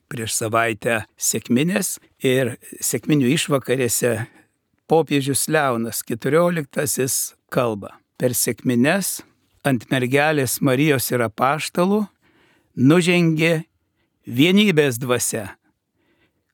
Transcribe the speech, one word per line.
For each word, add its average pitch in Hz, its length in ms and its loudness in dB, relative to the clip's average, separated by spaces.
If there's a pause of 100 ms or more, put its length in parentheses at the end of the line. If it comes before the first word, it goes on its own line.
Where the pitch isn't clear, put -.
prieš 113 340 -8
savaitę 113 720 -2
Sekminės, 156 880 -2 (160)
ir 127 400 0 (140)
Sekminių 135 600 -2
išvakarėse 127 840 -2 (760)
popiežius 143 580 0
Leonas 131 540 -2
keturiolikasis 147 1400 -2
kalba. 110 560 -4 (140)
Per 123 200 -2
Sekmines 127 840 -2 (460)
ant 131 220 0
mergelės 139 760 0
Marijos 139 480 2
ir 123 120 0
apaštalų 156 840 0 (720)
nužengė 165 840 4 (640)
vienybės 151 720 4
dvasia, 117 540 -4 (1040)